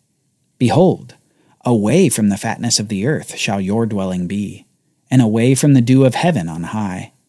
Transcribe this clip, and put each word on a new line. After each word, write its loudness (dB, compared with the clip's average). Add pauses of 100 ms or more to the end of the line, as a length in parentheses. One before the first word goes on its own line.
(560)
"Behold, 2 (500)
away 2
from 0
the 0
fatness -4
of -6
the -4
earth -6
shall -4
your -2
dwelling -4
be, -8 (440)
and 4
away 2
from 4
the 6
dew 4
of 2
heaven -2
on -8
high. -8 (160)